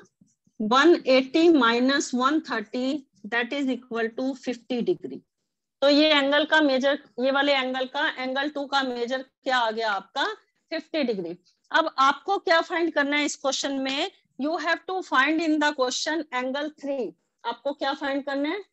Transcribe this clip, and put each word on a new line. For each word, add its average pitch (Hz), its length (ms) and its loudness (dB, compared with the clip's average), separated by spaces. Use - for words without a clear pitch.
one 269 460 6
eighty 269 420 4
minus 254 680 4
one 269 240 2
thirty, 262 680 -4
that 240 260 -2
is 277 160 -2
equal 226 400 -4
to 262 60 -4
fifty 247 460 -6
degree। - 380 -4
तो 277 80 6
ये 302 240 6
angle 285 320 2
का 311 160 4
major, 277 380 2
ये 262 120 0
वाले 277 220 2
angle 262 320 -2
का, 285 240 -4
angle 262 400 -4
two 285 160 -8
का 269 180 -2
major 247 400 -6
क्या - 340 -4
आ 226 140 0
गया 220 200 -2
आपका? 262 340 -4
फिफ्टी 320 320 -4
degree। 185 340 -4
अब 311 260 0
आपको 285 400 0
क्या 339 240 2
find 339 320 -2
करना 285 240 0
है 294 80 0
इस - 100 -6
question 277 380 -4
में? 269 380 -4
You 311 180 -4
have 330 320 -4
to 370 100 -4
find 302 400 0
in 311 180 2
the 294 200 2
question 302 440 -2
angle 262 360 -4
three। 269 300 -6
आपको 277 280 -6
क्या - 200 -4
find 277 320 -4
करना 285 240 -4
है? 392 240 -6